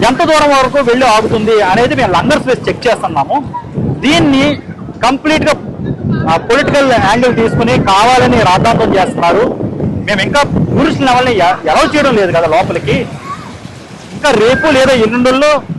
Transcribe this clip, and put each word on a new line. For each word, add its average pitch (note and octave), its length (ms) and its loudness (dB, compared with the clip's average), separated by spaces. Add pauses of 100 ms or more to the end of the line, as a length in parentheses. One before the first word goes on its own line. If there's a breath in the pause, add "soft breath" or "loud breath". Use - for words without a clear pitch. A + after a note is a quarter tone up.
ఎంత C4 180 0
దూరం D4+ 260 2
వరకు C4 280 2
వెళ్ళి B3+ 280 2
ఆగుతుంది A3 560 2
అనేది A#3 320 2
మేము A3+ 180 0
లంగర్స్ B3 340 0
వేసి B3+ 220 0
చెక్ F3+ 180 -4
చేస్తున్నాము. F#3 680 -2 (220)
దీన్ని D4 840 0 (440)
కంప్లీట్‌గా, D4+ 480 0 (800)
ఆ, E3+ 40 2
పొలిటికల్ C#4 560 0
యాంగిల్ A3+ 440 2
తీసుకుని A3+ 420 0
కావాలని A#3+ 600 4
రాద్ధాంతం G3+ 540 2
చేస్తున్నారు. F#3 640 0 (240)
మేము - 400 -4
ఇంకా C4+ 220 0
టూరిస్టులను C4+ 680 0
ఎవరిని B3 260 2
ఎ-, F3 340 0
అలౌ C#4 240 2
చేయడం C#4 220 2
లేదు F#3 160 0
కదా E3 140 2
లోపలికి. E3+ 600 0 (1040)
ఇంకా D4 180 -2
రేపు B3+ 360 2
లేదా C4 260 2
ఎల్లుండుల్లో, B3+ 680 2 (160)